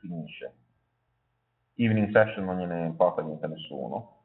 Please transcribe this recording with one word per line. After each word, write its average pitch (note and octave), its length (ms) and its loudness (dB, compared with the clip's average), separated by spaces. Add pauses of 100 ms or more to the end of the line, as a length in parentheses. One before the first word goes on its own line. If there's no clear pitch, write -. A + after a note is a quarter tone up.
finisce. E2+ 540 -12 (1200)
Evening A2 360 4
session G#2+ 360 4
non F#2 120 -2
gliene E2+ 280 -2
importa F2 340 2
niente D#2+ 240 -6
a D#2 40 -4
nessuno, C#2+ 760 -10